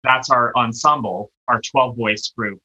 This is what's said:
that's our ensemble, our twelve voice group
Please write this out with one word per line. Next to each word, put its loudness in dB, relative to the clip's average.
that's 2
our 2
ensemble, 0
our 0
twelve 0
voice -2
group -8